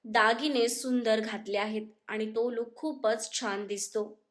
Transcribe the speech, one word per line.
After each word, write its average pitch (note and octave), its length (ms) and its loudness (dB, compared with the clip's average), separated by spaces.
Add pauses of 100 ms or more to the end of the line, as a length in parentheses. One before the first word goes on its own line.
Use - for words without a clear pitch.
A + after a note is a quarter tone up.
दागिने A#3 640 4
सुंदर A#3+ 500 2
घातले G#3 380 -4
आहेत G#3+ 300 -2 (200)
आणि G#3+ 180 -2 (100)
तो A#3 140 2
लुक A#3 260 -6
खूपच A3+ 640 -2
छान G#3 280 -4
दिसतो. G#3 440 -4 (200)